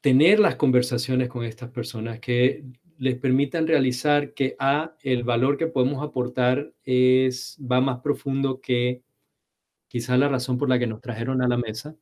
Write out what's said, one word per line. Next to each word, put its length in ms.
tener 380
las 160
conversaciones 720
con 160
estas 240
personas 500
que 440
les 220
permitan 480
realizar 680
que, 240
A, 460
el 200
valor 320
que 120
podemos 360
aportar 720
es, 760
va 200
más 180
profundo 600
que 420
quizá 300
la 100
razón 300
por 120
la 100
que 80
nos 140
trajeron 420
a 40
la 100
mesa. 440